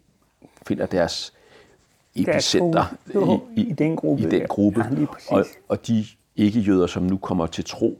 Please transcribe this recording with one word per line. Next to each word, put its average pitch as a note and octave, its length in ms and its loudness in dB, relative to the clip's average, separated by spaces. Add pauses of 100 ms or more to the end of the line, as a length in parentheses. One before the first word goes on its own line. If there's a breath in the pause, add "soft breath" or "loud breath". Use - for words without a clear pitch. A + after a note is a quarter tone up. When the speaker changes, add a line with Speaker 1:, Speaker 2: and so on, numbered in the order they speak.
(680)
Speaker 1:
finder G2 200 -2
deres - 460 -2 (840 soft breath)
Speaker 2:
Deres - 120 0 (260)
Speaker 1:
epicenter F3 300 2 (280)
Speaker 2:
gode G3 280 2 (160)
Speaker 1:
i, A3 40 2
i, - 80 -2
Speaker 2:
i G3 40 -6
den D#3 240 0
gruppe D3+ 260 0
Speaker 1:
i - 80 0
den F2+ 100 2
Speaker 2:
der. - 60 -2
Speaker 1:
gruppe. G#2 340 2
Speaker 2:
Ja, A2+ 140 -2
lige D3+ 120 0
præcis. - 240 -16
Speaker 1:
Og, G2 140 2 (240)
og - 180 -4
de A2 180 0 (320)
ikke-jøder, G2+ 500 4
som F2 160 -4
nu F#2 140 0
kommer F2+ 300 -2
til - 180 -8
tro - 360 -2